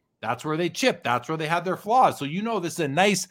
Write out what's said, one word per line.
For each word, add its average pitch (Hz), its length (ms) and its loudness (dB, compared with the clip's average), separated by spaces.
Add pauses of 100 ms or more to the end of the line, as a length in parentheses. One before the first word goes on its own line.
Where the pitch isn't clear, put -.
(200)
that's 117 240 -4
where 156 120 -2
they 170 120 -2
chipped. 226 360 -2
That's 120 240 0
where 160 100 -4
they 156 80 -4
had 170 180 -2
their 180 120 -2
flaws. 208 420 2
So, 147 60 -4
you 160 180 -4
know, 226 180 -2
this 165 140 -4
is 175 60 -8
a 156 80 0
nice 180 420 2